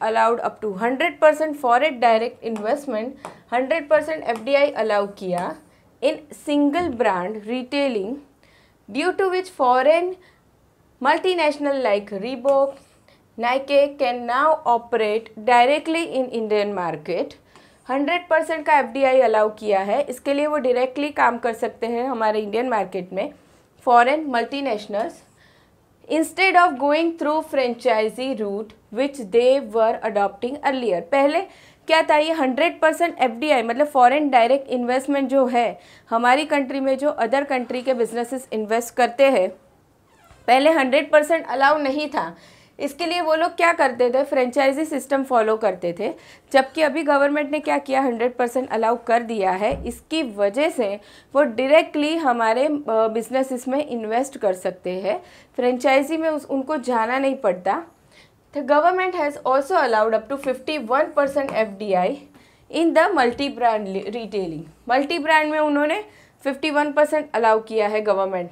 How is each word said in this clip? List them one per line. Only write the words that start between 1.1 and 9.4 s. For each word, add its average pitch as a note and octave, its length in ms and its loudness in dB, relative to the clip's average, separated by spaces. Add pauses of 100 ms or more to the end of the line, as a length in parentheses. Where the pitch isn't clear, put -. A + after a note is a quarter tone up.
percent D4+ 420 4
foreign B3+ 340 2
direct A3+ 540 0
investment, A3+ 560 -4 (440)
हंड्रेड C4+ 360 0
परसेंट D4+ 340 0
एफ़डीआई C#4 480 0
अलाउ G#3 360 0
किया F#3+ 480 -6 (480)
in D4+ 120 2 (340)
single D4 400 0
brand G#3+ 440 -2 (140)
retailing, B3 640 -4 (800)
due D#4+ 220 -2
to F#4+ 180 -2
which F#4 160 -4 (140)